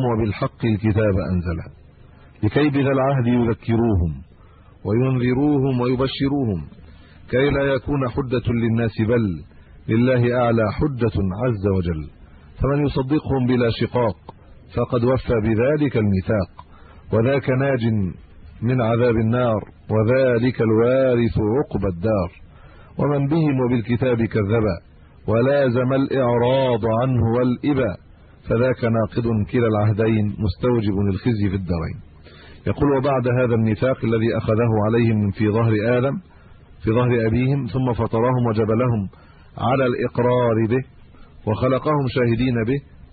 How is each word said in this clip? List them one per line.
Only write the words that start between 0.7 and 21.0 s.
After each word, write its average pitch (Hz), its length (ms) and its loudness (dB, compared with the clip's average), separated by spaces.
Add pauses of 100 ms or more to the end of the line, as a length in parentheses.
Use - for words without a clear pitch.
أنزله، 85 360 -4 (760)
لكي 147 260 2
بذا 139 220 0
العهد 135 360 2
يذكروهم 113 840 0 (720)
وينذروهم 127 960 0
ويبشروهم، 131 800 -2 (680)
كي 135 200 2
لا 139 140 0
يكون 135 460 -2
حجة 120 420 -2
للناس 117 500 0
بل 110 420 0 (460)
لله 120 520 2
أعلى 117 300 2
حجة 123 440 -2 (280)
عز 104 240 -2 (100)
وجل، 82 320 -4 (520)
فمن 143 240 0
يصدقهم 135 640 -2
بلا 120 220 2
شقاق 117 460 -2 (600)
فقد 120 280 -2
وفى 120 300 0 (100)
بذلك 127 540 0
الميثاق، 101 520 0 (640)
وذاك 127 360 0
ناج 131 360 0 (760)
من 123 200 0
عذاب 117 340 2
النار، 113 460 0 (300)
وذلك 120 720 2
الوارث 120 760 2